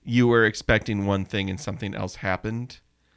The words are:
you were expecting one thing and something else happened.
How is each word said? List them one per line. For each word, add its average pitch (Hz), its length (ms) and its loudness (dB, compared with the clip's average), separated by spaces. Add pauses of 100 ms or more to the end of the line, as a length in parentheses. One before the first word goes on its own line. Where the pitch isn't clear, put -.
you 120 240 4
were 117 180 6
expecting 107 640 0
one 98 180 0
thing 98 240 -4
and 95 100 -6
something 101 360 -8
else 98 200 -8
happened. 110 640 -6 (380)